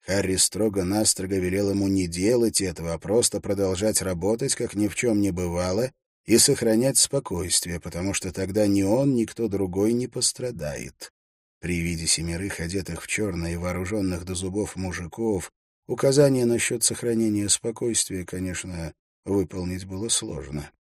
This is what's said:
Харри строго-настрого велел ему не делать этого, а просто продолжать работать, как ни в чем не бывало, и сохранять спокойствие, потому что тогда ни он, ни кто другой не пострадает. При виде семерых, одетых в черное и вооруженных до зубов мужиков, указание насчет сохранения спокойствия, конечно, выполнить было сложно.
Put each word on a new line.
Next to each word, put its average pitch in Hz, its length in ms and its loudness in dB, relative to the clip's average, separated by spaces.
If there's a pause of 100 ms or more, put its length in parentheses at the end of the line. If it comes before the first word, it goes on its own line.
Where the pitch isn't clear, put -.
Харри 95 340 0
строго-настрого 98 1000 2
велел 95 360 2
ему 101 160 2
не 95 220 2
делать 104 520 4
этого, 82 320 -4
а 82 60 -4
просто 101 420 2
продолжать 98 640 0
работать, 95 540 -2
как - 180 -6
ни 104 140 2
в - 80 -6
чем 110 240 2
не 101 100 2
бывало, 90 640 -2 (320)
и 113 140 6
сохранять 123 600 4
спокойствие, 87 800 0
потому 87 360 -4
что 90 180 -4
тогда 98 340 2
ни 101 160 2
он, 127 320 4
ни 117 100 4
кто 117 220 -4
другой 98 460 0
не 123 160 0
пострадает. 78 1040 -6 (480)
При 85 200 -2
виде 82 260 -2
семерых, 85 540 -2
одетых 85 420 -6
в - 40 -14
черное 85 460 -2
и 85 40 -4
вооруженных 90 680 -2
до 92 100 -6
зубов 95 400 -4
мужиков, 87 760 -4 (340)
указание 135 600 4
насчет 117 360 0
сохранения 110 680 2
спокойствия, 113 760 -2
конечно, 90 680 -6 (320)
выполнить 92 600 -2
было 95 240 -8
сложно. 73 640 -4 (120)